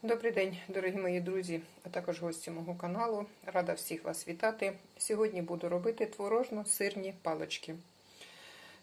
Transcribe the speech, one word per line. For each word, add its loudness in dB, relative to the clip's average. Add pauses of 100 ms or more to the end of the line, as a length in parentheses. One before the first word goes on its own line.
Добрий 4
день, 4 (120)
дорогі 0
мої 2
друзі, 0 (240)
а -10
також -2
гості -4
мого -4
каналу. 0 (200)
Рада 4
всіх -4
вас -4
вітати. 2 (200)
Сьогодні 2
буду -2
робити 2
творожно-сирні 0
палички. -2 (1080)